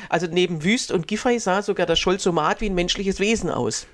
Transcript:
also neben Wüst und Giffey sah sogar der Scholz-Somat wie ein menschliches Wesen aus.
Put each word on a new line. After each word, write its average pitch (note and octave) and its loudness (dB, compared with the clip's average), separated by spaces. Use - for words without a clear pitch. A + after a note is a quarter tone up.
also E3+ 0
neben F3 0
Wüst A3 0
und F3 0
Giffey A#3+ 0
sah G3 0
sogar F#3 0
der E3 2
Scholz-Somat F#3 2
wie A3+ -2
ein F#3+ -2
menschliches F#3 -2
Wesen G3 2
aus. - -4